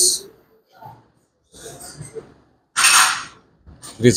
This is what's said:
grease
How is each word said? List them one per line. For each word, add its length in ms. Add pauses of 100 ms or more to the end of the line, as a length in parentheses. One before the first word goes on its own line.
(4000)
grease 180